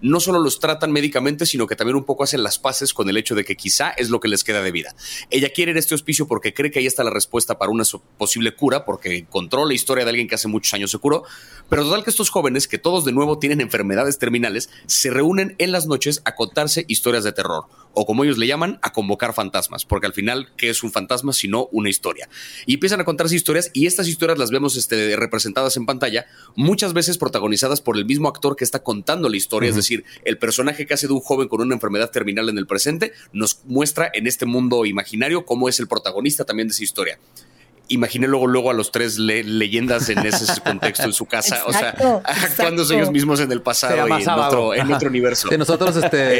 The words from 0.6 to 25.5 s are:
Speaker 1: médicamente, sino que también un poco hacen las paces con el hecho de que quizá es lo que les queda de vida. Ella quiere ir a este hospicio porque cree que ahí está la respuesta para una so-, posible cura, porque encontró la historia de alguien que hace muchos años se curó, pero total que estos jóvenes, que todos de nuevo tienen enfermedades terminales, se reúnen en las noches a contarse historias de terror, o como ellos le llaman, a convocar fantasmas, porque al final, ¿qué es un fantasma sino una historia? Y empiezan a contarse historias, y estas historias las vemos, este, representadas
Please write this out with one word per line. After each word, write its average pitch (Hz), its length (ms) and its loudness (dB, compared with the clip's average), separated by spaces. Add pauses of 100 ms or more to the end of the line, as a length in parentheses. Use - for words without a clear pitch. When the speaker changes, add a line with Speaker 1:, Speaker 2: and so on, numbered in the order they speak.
Speaker 1:
médicamente, 147 540 0
sino 123 200 0
que 107 120 -4
también 120 180 0
un 135 80 0
poco 139 200 -2
hacen 139 200 0
las 101 160 -2
paces 135 340 -2
con 98 160 -2
el 98 60 0
hecho 113 200 0
de 101 100 0
que 95 100 -4
quizá 139 360 -2
es 120 180 -4
lo 117 100 2
que 117 80 -4
les 101 160 0
queda 104 180 0
de 95 100 -2
vida. 82 220 -6 (360)
Ella 135 240 2
quiere 170 180 0
ir 160 60 0
a - 20 2
este 151 160 0
hospicio 151 320 -2
porque 107 260 -2
cree 147 180 -2
que 139 80 -2
ahí 131 80 2
está 127 160 -2
la 113 80 0
respuesta 113 460 -2
para 98 140 0
una 110 140 2
so-, - 160 -4 (160)
posible 110 380 0
cura, 135 300 0
porque 92 320 -4
encontró 90 480 -2
la 139 100 0
historia 127 280 0
de 117 60 0
alguien 117 180 0
que 113 80 -4
hace 107 140 -4
muchos 107 240 0
años 101 180 -2
se 107 60 -4
curó, 147 260 0 (460)
pero 147 140 2
total 196 200 0
que 233 60 -4
estos 220 220 0
jóvenes, 139 360 0
que - 120 -4
todos 170 260 0
de 123 80 0
nuevo 147 260 2
tienen 147 220 0
enfermedades 110 580 0
terminales, 117 500 -2 (180)
se - 240 2
reúnen 185 480 2
en 180 120 0
las 175 140 0
noches 147 400 -2
a - 100 -2
contarse 147 540 -2
historias 117 340 0
de 104 80 -2
terror, 85 340 -4 (280)
o 107 140 0
como 120 180 2
ellos 131 140 2
le 113 80 2
llaman, 165 340 -2
a - 100 -4
convocar 107 420 -2
fantasmas, - 520 -4
porque 101 220 0
al 92 60 -8
final, 123 440 -4
¿qué 117 140 0
es 113 120 -2
un 107 80 -6
fantasma 120 400 -2
sino 110 400 -2
una 107 180 0
historia? - 380 -4 (380)
Y 127 80 2
empiezan 190 260 0
a 160 60 -4
contarse 165 300 0
historias, 165 380 0
y 143 120 4
estas 175 220 0
historias 165 320 0
las 120 100 0
vemos, 135 260 0
este, 107 400 0
representadas 127 600 0